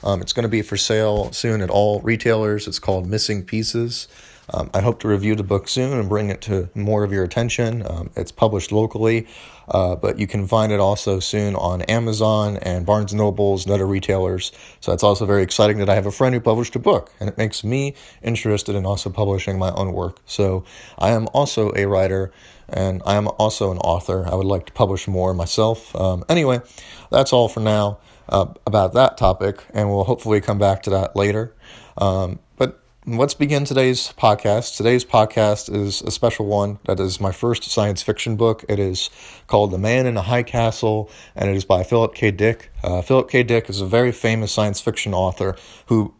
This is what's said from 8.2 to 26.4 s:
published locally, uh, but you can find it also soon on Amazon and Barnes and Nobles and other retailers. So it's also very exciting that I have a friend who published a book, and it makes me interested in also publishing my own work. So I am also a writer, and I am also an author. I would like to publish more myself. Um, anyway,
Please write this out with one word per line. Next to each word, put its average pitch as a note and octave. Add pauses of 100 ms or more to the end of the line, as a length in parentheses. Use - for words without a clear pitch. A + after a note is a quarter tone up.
published G#2+
locally, A2 (400)
uh, F2+
but -
you G2+
can G2+
find G#2+
it G#2
also G2
soon G2+
on F2+
Amazon G#2+
and F2+
Barnes G#2
and G#2
Nobles G2+
and G2
other F#2+
retailers. F#2+ (260)
So -
it's F#2
also G2+
very G2+
exciting G#2
that G2
I G2
have G2+
a G2+
friend B2+
who B2
published A#2
a -
book, -
and G2+
it -
makes A2
me C#3 (280)
interested G#2+
in F#2+
also G2
publishing G2
my F#2
own F#2+
work. F2+
So F#2+ (320)
I G2+
am A2+
also B2
a G2+
writer, F#2+ (380)
and F#2
I G2+
am G#2 (140)
also G#2+
an F2+
author. F2+
I F2+
would F#2+
like F#2+
to -
publish F#2+
more F#2
myself. A2
Um, F#2
anyway, C3+ (500)